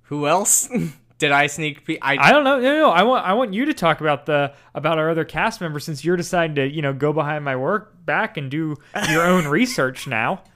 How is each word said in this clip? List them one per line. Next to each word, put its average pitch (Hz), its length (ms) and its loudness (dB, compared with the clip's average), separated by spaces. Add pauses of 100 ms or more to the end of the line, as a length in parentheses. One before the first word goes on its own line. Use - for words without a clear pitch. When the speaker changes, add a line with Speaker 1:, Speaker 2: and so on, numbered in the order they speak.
Speaker 1:
Who 147 220 -6
else? 180 480 0
<laughs> 226 40 -2 (400)
Did 147 140 0
I 143 160 4
sneak 151 360 -8
pe-, 160 160 -6
I 139 160 -2 (120)
Speaker 2:
I - 40 8
don't 294 120 4
know. 269 160 2
No, 269 140 2
no, 311 40 2
no. 294 120 6
I 175 120 6
want, 233 240 2
I 185 60 2
want 226 200 0
you 226 120 -2
to 294 100 0
talk 160 260 0
about 147 260 0
the, 143 260 0 (220)
about 156 240 0
our 156 120 2
other 165 140 0
cast 196 360 -4
members 156 240 -6
since 156 200 -8
you're 175 120 2
deciding 170 400 -2
to, 135 120 0
you 156 120 -8
know, 139 120 -2
go 147 200 0
behind 151 320 -4
my 135 120 -4
work 185 360 -4 (140)
back 185 300 -2
and 139 140 -6
do 151 260 -4 (340)
your 165 160 2
own 180 220 2
Speaker 1:
<laughs> - 0 -
Speaker 2:
research 151 580 0
now. 131 360 -4 (120)